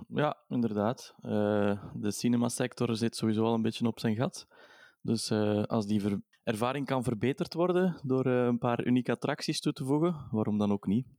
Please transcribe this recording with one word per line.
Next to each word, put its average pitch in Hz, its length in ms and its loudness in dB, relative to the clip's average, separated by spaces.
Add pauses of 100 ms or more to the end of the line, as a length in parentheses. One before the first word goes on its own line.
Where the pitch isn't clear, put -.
Ja, 143 400 -2
inderdaad. 117 760 -2
Eh, 104 720 0
de 107 180 -4
cinemasector 120 840 0
zit 110 200 -2
sowieso 110 300 2
al 117 80 2
een 113 80 0
beetje 113 260 0
op 110 120 -2
zijn 113 160 0
gat. 135 320 -4 (540)
Dus, - 280 -2
eh, 107 340 2
als 107 240 0
die 107 140 0
ver-, 101 200 -2 (220)
ervaring 120 420 -2
kan 131 180 0
verbeterd 123 500 -2
worden 175 500 2
door, 131 220 2
eh, 123 200 2
een 120 140 2
paar 120 260 0
unieke 123 260 2
attracties - 480 -4
toe 151 140 0
te 135 120 -8
voegen, 151 460 0
waarom 107 260 0
dan 104 140 2
ook 101 140 -2
niet? 107 220 2 (120)